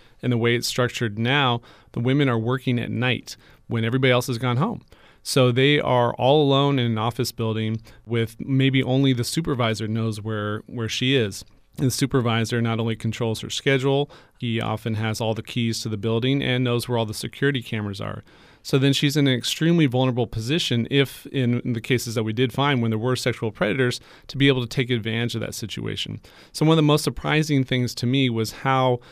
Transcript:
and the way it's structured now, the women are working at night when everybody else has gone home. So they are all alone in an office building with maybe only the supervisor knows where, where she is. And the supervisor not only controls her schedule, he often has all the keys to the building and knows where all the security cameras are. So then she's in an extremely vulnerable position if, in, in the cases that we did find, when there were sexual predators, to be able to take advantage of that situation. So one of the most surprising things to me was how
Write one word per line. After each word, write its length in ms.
and 100
the 40
way 200
it's 100
structured 540
now, 400
the 80
women 280
are 100
working 420
at 100
night 460
when 160
everybody 260
else 160
has 120
gone 180
home. 260
So 300
they 260
are 360
all 280
alone 360
in 80
an 120
office 320
building 520
with 340
maybe 420
only 300
the 100
supervisor 640
knows 360
where, 440
where 220
she 260
is. 300
And 120
the 20
supervisor 720
not 180
only 160
controls 460
her 80
schedule, 600
he 240
often 320
has 260
all 140
the 80
keys 400
to 80
the 80
building 440
and 220
knows 240
where 80
all 80
the 80
security 500
cameras 380
are. 240
So 160
then 160
she's 200
in 120
an 80
extremely 500
vulnerable 420
position 640
if, 360
in, 340
in 140
the 80
cases 320
that 80
we 100
did 180
find, 300
when 100
there 80
were 160
sexual 360
predators, 500
to 100
be 100
able 140
to 40
take 220
advantage 460
of 80
that 120
situation. 640
So 120
one 80
of 40
the 60
most 220
surprising 600
things 320
to 100
me 240
was 220
how 480